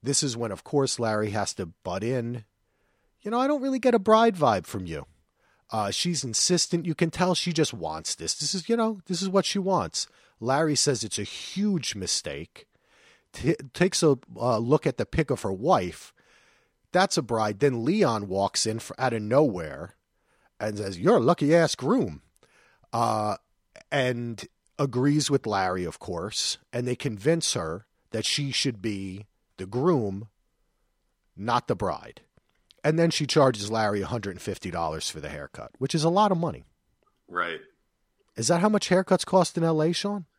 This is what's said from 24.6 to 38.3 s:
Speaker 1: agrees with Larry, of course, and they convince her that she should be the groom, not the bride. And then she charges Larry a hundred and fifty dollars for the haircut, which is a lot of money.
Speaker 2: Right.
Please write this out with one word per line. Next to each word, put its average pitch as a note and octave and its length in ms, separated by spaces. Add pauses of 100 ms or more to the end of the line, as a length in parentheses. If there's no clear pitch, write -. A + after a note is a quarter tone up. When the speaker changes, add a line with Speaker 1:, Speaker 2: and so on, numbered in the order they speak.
Speaker 1:
agrees C#3 520
with C#3 160
Larry, F#2 380
of E2 140
course, - 600 (140)
and B2 140
they B2 100
convince C3+ 580
her E2+ 320 (240)
that A2 160
she C#3+ 240
should A#2+ 320
be G2 440 (320)
the F#2+ 80
groom, A2 600 (1080)
not A#2 320
the B2 80
bride. F2 460 (640)
And D#3 140
then E3 120
she D#3 160
charges A#2 440
Larry G#2+ 320
a F#2 40
hundred G2+ 260
and F2+ 100
fifty F#2+ 280
dollars D#2+ 380
for D#2+ 120
the D2 100
haircut, C#2+ 480
which C3+ 160
is D#3 100
a D#3+ 60
lot G3 220
of F3 60
money. E3 260 (640)
Speaker 2:
Right. F2 320 (760)